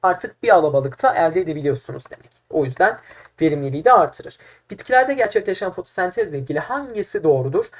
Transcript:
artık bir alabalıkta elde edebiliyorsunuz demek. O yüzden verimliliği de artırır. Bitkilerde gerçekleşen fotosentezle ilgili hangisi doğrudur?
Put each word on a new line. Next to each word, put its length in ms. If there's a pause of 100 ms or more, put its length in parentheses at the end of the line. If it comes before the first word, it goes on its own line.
artık 400
bir 60
alabalıkta 680
elde 260
edebiliyorsunuz 680
demek. 200 (200)
O 140
yüzden 340 (420)
verimliliği 440
de 80
artırır. 460 (320)
Bitkilerde 440
gerçekleşen 560
fotosentezle 680
ilgili 200
hangisi 680
doğrudur? 560